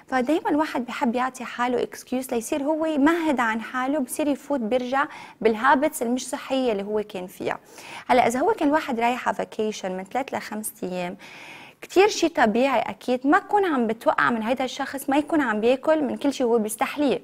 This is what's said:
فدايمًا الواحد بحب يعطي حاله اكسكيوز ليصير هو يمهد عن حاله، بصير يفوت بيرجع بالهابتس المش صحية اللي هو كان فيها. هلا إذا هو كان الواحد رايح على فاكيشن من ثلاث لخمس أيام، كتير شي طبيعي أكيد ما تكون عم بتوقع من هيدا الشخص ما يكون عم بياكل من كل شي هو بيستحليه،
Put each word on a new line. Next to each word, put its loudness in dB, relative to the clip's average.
فدايمًا 0
الواحد 0
بحب -2
يعطي -4
حاله -2
اكسكيوز -4
ليصير -2
هو 0
يمهد 2
عن 0
حاله، -2
بصير -2
يفوت -2
بيرجع 0
بالهابتس 2
المش -2
صحية -2
اللي -2
هو -2
كان -10
فيها. -6
هلا 6
إذا 0
هو 4
كان 2
الواحد 0
رايح 0
على 0
فاكيشن -4
من -8
ثلاث -6
لخمس -8
أيام، -6
كتير 4
شي 0
طبيعي 2
أكيد -4
ما 6
تكون 2
عم 0
بتوقع 0
من 0
هيدا 0
الشخص -6
ما 2
يكون 0
عم 0
بياكل 4
من -2
كل 0
شي -2
هو 4
بيستحليه، 0